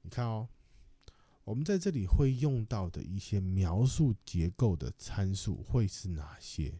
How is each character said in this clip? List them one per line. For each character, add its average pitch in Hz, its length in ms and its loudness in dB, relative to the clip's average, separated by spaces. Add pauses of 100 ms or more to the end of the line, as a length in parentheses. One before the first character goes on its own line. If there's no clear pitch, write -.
你 87 80 -14
看 123 160 -4
哦， 113 240 -4 (920)
我 107 120 -4
们 147 100 0
在 196 140 2
这 196 100 0
里 123 160 0
会 135 300 6
用 127 300 2
到 98 240 -2
的 - 120 -8
一 98 160 -6
些 98 220 0
描 95 460 2
述 131 280 4 (100)
结 85 280 0
构 101 240 2
的 - 240 -6
参 98 340 -2
数 - 300 -4
会 117 240 2
是 - 220 -6
哪 76 300 -6
些？ 80 400 -6